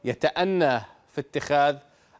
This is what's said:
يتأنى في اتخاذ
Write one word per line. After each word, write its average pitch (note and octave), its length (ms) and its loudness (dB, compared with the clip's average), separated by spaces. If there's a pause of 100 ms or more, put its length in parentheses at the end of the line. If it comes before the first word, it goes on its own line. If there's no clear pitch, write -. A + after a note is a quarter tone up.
يتأنى D3+ 760 0 (300)
في - 100 -8
اتخاذ C#3+ 560 0 (440)